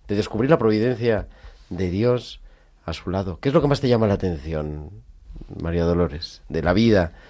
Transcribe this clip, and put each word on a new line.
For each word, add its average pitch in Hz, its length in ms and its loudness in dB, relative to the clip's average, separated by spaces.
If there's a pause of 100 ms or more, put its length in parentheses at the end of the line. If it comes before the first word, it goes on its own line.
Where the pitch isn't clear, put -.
de 104 60 -2
descubrir 110 360 0
la 165 80 6
providencia 110 680 0 (440)
de 90 200 -4
Dios 120 500 -2 (440)
a - 80 -6
su - 180 -8
lado. 92 300 -4
¿Qué - 80 -2
es 135 60 -2
lo 165 80 6
que 143 60 2
más 139 120 0
te 131 80 0
llama 113 180 4
la 101 80 4
atención, 76 760 -4 (720)
María 85 240 0
Dolores, 85 640 -2
de 78 140 -4
la 87 100 2
vida 101 400 4 (180)